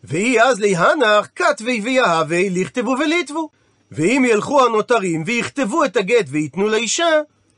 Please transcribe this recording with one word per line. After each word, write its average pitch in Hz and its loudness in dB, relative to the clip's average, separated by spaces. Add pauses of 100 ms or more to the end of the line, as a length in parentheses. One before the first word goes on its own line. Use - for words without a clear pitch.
ואי 214 0
אז 240 4
להנח, 208 2
כתבי 254 -2
ויהבי, 185 0
לכתבו 208 -2
וליטבו. 311 -4 (420)
ואם 220 0
ילכו 240 2
הנותרים 196 0
ויכתבו 240 -2
את 214 -2
הגט 214 0
ויתנו 151 -4
לאישה, 302 0 (360)